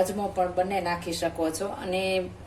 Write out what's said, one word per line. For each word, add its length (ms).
અજમો 340
પણ 200
બંને 340
નાખી 320
શકો 280
છો. 160
અને 200